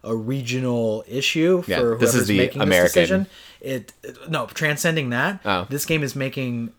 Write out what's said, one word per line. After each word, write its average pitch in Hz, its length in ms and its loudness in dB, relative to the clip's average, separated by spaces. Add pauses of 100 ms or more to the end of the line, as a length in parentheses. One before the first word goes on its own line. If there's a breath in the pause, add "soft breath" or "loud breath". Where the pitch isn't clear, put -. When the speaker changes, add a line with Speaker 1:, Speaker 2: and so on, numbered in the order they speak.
Speaker 1:
a 113 100 -4
regional 120 920 -2
issue 160 580 0
Speaker 2:
Yeah, 95 140 0
Speaker 1:
for 117 180 2
Speaker 2:
this 117 120 4
is 123 40 0
Speaker 1:
whoever's 104 140 2
Speaker 2:
the 104 100 4
Speaker 1:
making 101 240 2
Speaker 2:
American. 92 220 6
Speaker 1:
this 87 80 4
decision, 190 340 4 (340 loud breath)
it, 131 320 -8 (100)
it, - 280 -16
no, 135 160 -2
transcending 151 640 -2
that, 160 340 -2
Speaker 2:
Oh. 98 260 0
Speaker 1:
this 143 160 -4
game 160 160 0
is 127 140 -4
making 127 640 -6